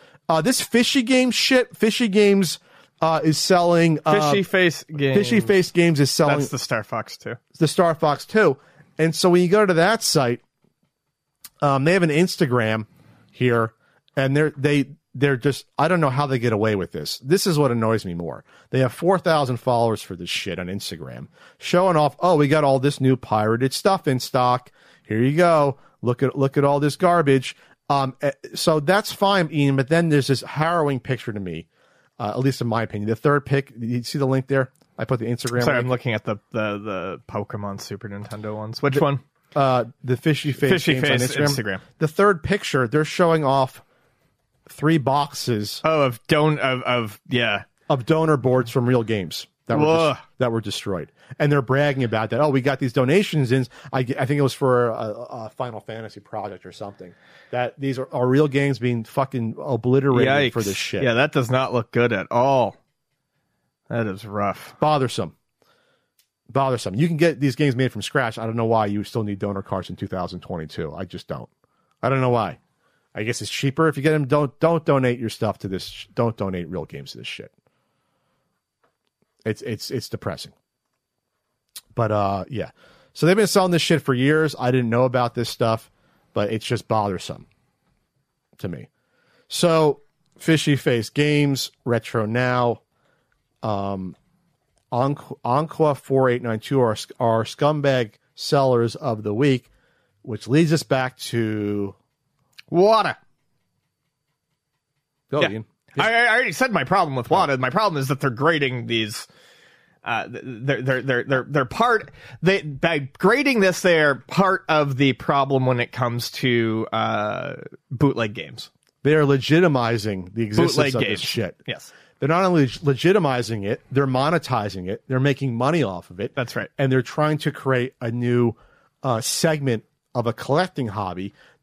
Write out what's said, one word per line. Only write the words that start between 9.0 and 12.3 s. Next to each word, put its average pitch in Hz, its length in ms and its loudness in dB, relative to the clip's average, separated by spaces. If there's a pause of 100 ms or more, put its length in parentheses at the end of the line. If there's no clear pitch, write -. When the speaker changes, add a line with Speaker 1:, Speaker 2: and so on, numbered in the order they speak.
Speaker 1:
so - 140 4
when 175 120 6
you 180 60 4
go 208 180 4
to 185 100 4
that 196 280 2
site, 127 380 0 (1200)
um, 139 240 2
they 165 80 4
have 190 100 2
an 165 60 4
Instagram 123 760 0 (460)